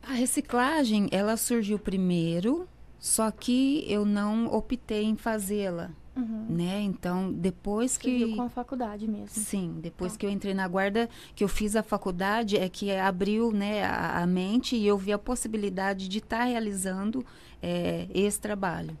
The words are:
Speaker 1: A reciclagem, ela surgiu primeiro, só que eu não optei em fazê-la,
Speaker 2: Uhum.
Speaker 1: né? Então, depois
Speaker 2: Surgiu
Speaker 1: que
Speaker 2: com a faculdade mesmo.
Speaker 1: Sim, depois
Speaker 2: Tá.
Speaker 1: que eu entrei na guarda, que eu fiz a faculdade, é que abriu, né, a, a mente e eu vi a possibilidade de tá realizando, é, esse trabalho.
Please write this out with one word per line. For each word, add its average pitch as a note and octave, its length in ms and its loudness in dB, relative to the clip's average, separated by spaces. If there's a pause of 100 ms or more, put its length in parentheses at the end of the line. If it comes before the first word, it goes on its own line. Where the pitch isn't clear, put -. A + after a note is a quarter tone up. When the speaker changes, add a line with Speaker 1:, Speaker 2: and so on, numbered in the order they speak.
Speaker 1:
A C4 100 -6
reciclagem, B3 960 2
ela G#3 240 2
surgiu G#3+ 420 0
primeiro, F#3 880 0 (320)
só - 320 2
que C4+ 580 2
eu G#3 160 2
não G#3 480 2
optei G#3+ 500 -2
em A3 120 2
fazê-la, G3 760 -2 (240)
Speaker 2:
Uhum. A3 340 -4
Speaker 1:
né? F3 320 0
Então, F#3 500 -2
depois G3+ 600 0 (100)
Speaker 2:
Surgiu B3 280 2
Speaker 1:
que A3 60 -2
Speaker 2:
com A#3+ 80 -2
a A#3+ 60 -2
faculdade A#3 580 -4
mesmo. G#3 220 -4
Speaker 1:
Sim, F#3 520 -4
depois F3 320 -6
Speaker 2:
Tá. G#3+ 60 -14
Speaker 1:
que G#3+ 60 -2
eu G3+ 60 0
entrei G3 220 -2
na F#3+ 140 0
guarda, G3 400 2 (280)
que - 80 2
eu G3+ 40 4
fiz G#3+ 280 2
a G#3+ 80 4
faculdade, G3+ 720 0
é F#3 120 2
que G3+ 220 -4
abriu, G3 600 2
né, G#3 320 0
a, E3+ 400 0
a - 40 2
mente F#3+ 480 2
e G#3 120 4
eu G3+ 100 6
vi G3 140 -2
a G#3 80 2
possibilidade G3+ 880 -2
de G3+ 140 -2
tá A3+ 220 -2
realizando, G#3+ 800 -2 (380)
é, F3 520 -2
esse G3+ 260 2
trabalho. E3+ 600 -4